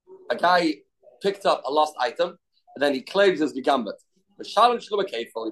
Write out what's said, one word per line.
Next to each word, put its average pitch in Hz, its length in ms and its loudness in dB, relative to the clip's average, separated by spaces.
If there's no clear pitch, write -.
A 120 60 -2
guy 170 380 2
picked 196 240 -2
up 160 180 2
a 131 60 -6
lost 151 280 2
item, 170 380 -2
and 131 80 -6
then 143 100 2
he 131 80 -4
claims 190 400 2
his 139 140 -2
Gigambit. 127 400 -2
But - 100 -16
Shalom 233 320 2
Shalom 202 280 -4
Kefil, 117 400 -8
he 110 60 -6